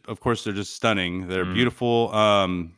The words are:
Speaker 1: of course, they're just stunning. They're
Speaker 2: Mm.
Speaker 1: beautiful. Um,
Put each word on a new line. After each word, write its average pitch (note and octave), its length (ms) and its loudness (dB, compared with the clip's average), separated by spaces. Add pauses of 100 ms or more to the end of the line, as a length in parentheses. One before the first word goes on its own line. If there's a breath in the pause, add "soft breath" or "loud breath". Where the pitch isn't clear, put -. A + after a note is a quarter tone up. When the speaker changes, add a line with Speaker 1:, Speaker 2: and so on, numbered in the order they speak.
Speaker 1:
of A2 120 -10
course, A#2+ 240 -2
they're G#2+ 100 -4
just G2 220 -8
stunning. F#2 520 -2
They're F#2 180 -2
Speaker 2:
Mm. F2+ 100 -4
Speaker 1:
beautiful. A#2 580 0
Um, G2 640 2